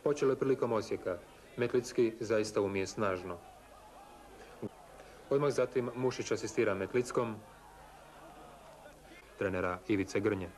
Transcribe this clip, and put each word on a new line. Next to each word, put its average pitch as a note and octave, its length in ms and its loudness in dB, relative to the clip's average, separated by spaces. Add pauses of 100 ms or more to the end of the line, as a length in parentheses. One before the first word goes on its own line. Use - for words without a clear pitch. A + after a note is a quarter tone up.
Počelo C#3+ 280 4
je B2+ 80 2
prilikom C3 320 2
Osijeka. G2 460 -2 (400)
Metlitski A#2+ 640 2
zaista G#2+ 420 2
umije G2 260 2
snažno. F#2 500 -2 (1900)
Odmah C#3+ 220 4
zatim B2 440 0
Mušić B2+ 360 0
asistira G#2+ 420 2
Metlickom, A2+ 640 0 (2000)
trenera F#2 480 0
Ivice G2+ 320 0
Grnje. G2 380 0